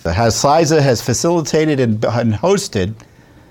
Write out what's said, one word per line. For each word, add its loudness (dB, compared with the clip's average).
Has 0
cisa 2
has 2
facilitated 0
and, 0
and 0
hosted -2